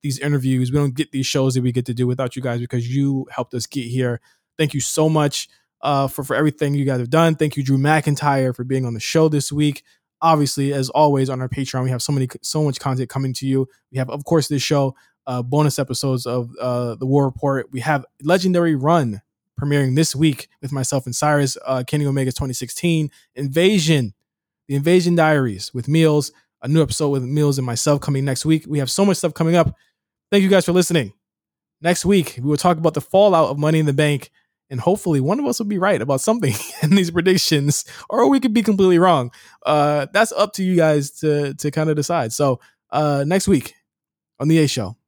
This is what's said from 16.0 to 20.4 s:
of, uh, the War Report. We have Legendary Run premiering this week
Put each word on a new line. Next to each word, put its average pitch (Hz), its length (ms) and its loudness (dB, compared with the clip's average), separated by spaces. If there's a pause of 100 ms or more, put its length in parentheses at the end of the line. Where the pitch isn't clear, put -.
of, 120 240 -4 (100)
uh, 123 360 -4
the 131 100 -8
War 139 200 2
Report. 135 460 -4
We 127 100 -8
have 143 220 -2 (200)
Legendary 175 500 2
Run 135 480 0 (400)
premiering 143 340 0
this 160 200 0
week 151 340 0 (100)